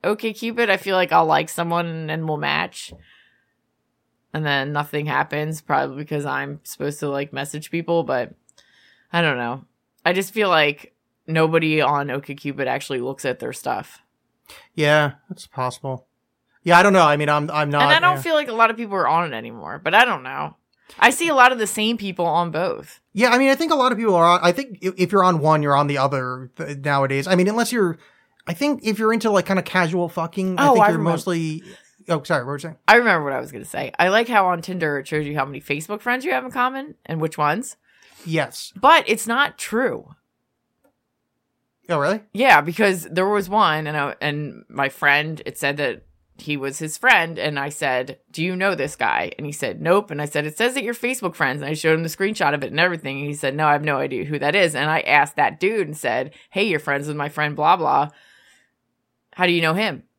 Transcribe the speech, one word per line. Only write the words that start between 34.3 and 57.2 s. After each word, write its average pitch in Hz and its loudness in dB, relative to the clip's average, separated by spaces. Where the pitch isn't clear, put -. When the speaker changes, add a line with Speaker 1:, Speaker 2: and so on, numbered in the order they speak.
Speaker 1:
on 175 -2
Tinder 165 -4
it 135 -10
shows 151 -2
you 147 -8
how 139 0
many 139 -14
Facebook 156 -6
friends 254 -4
you 370 -2
have 254 -2
in 254 -12
common 269 -4
and 160 -6
which 156 -4
ones. 151 -2
Speaker 2:
Yes. 160 -4
Speaker 1:
But 302 6
it's 220 -2
not 247 -2
true. - -4
Speaker 2:
Oh, 165 0
really? 190 0
Speaker 1:
Yeah, 208 6
because 175 0
there 185 0
was 202 0
one, 160 0
and 151 -6
I, 143 -4
and 147 -6
my 139 -2
friend, 147 0
it - -10
said 143 -2
that 135 -4
he 147 -6
was 135 -8
his 156 -8
friend, 175 2
and 143 -4
I 139 -4
said, 135 -4
"Do 160 -6
you 185 -2
know 190 0
this 147 -4
guy?" - 0
And 151 -10
he 147 -10
said, 135 -8
"Nope." 190 -2
And 147 -8
I 147 -4
said, 147 -4
"It 151 -10
says 247 0
that 269 -4
you're 233 -6
Facebook 240 -6
friends." 143 -2
And 143 -8
I 156 -4
showed 160 0
him 165 -4
the 160 -6
screenshot 190 -2
of 143 -4
it 120 -8
and 147 -4
everything, 160 -2
and 147 -6
he 147 -6
said, 143 -4
"No, 151 0
I 147 6
have 147 2
no 147 0
idea 135 -4
who 147 -4
that 143 0
is." 170 2
And 147 0
I 156 0
asked 143 2
that 143 0
dude 202 0
and 151 -12
said, 131 -4
"Hey, 196 -2
you're 175 0
friends 143 -4
with 151 -6
my 147 -6